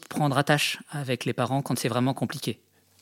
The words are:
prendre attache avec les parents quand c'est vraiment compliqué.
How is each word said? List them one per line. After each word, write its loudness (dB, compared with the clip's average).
prendre 2
attache 2
avec -2
les -2
parents 0
quand -2
c'est 0
vraiment 2
compliqué. -4